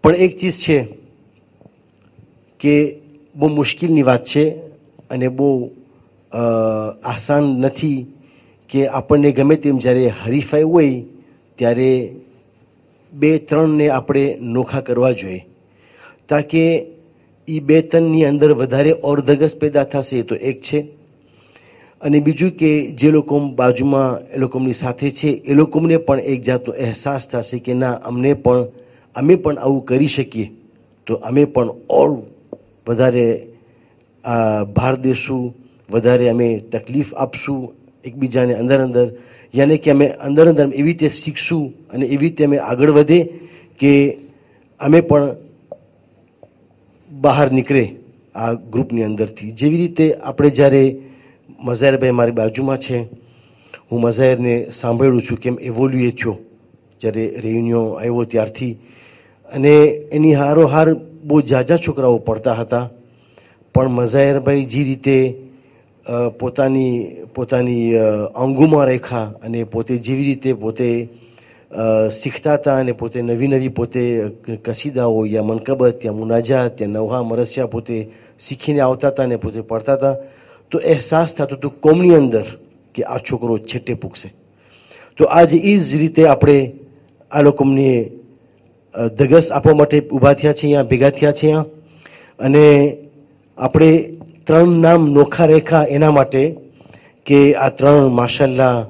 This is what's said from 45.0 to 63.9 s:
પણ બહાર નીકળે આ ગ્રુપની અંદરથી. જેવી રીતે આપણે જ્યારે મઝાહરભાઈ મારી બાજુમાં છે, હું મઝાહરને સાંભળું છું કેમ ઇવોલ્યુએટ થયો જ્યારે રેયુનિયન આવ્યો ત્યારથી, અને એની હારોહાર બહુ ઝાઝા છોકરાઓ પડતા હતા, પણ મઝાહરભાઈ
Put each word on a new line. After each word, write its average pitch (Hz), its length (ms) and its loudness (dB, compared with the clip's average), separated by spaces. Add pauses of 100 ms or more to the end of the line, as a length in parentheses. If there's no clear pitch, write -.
પણ 147 360 0 (1700)
બહાર 139 420 2
નીકળે 131 360 0 (460)
આ 117 180 -4
ગ્રુપની 117 500 -6
અંદરથી. 107 480 -6
જેવી 135 260 -2
રીતે 165 380 0
આપણે 143 360 0
જ્યારે 135 460 4 (640)
મઝાહરભાઈ 127 480 0
મારી 120 220 0
બાજુમાં 123 440 -4
છે, 127 260 -6 (880)
હું 120 80 -4
મઝાહરને 120 720 0
સાંભળું 123 520 0
છું - 160 -8
કેમ 123 220 -6
ઇવોલ્યુએટ 127 600 -2
થયો 110 160 -6 (600)
જ્યારે 110 380 -6
રેયુનિયન 117 380 -4
આવ્યો 117 480 -4
ત્યારથી, 113 520 -6 (760)
અને 143 220 4 (380)
એની 151 220 4
હારોહાર 151 600 2 (300)
બહુ 151 160 2
ઝાઝા 135 360 0
છોકરાઓ 135 420 0
પડતા 110 340 -4
હતા, 117 380 -4 (840)
પણ 131 140 2
મઝાહરભાઈ 135 760 0